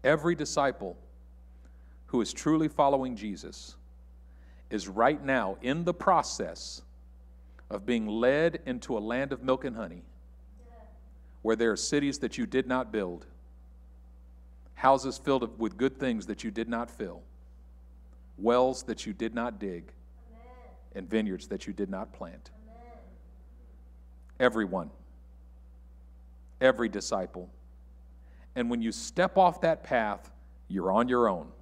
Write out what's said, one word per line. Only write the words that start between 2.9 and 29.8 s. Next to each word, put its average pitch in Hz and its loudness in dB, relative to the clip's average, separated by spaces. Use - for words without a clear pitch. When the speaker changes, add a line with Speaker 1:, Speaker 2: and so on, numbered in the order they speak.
Speaker 1:
Jesus 95 -10
is 98 -6
right 127 2
now 117 0
in 147 -2
the 175 0
process - 0
of 101 -6
being 113 0
led 139 2
into 127 -4
a - -2
land 123 -4
of 123 -8
milk 131 0
and 120 -6
honey, 90 -10
Speaker 2:
Yeah. - -20
Speaker 1:
where 113 4
there 113 4
are 98 0
cities 143 0
that - -4
you 117 -2
did 127 0
not 127 -2
build, 92 -4
houses 131 4
filled 120 0
with 98 -2
good 135 2
things 117 -2
that 101 -8
you 113 -4
did 113 -4
not 117 -4
fill, 87 -10
wells 123 4
that - -6
you 107 -6
did 110 -4
not 117 -4
dig, 87 -8
Speaker 2:
Amen. - -20
Speaker 1:
and 92 -10
vineyards 107 -2
that 98 -8
you 101 -8
did 95 -4
not 95 -8
plant. - -16
Speaker 2:
Amen. 233 -20
Speaker 1:
Everyone. 98 2
Every 120 4
disciple. 92 -6
And 120 -2
when 117 -2
you 113 -2
step - 0
off 180 6
that 160 2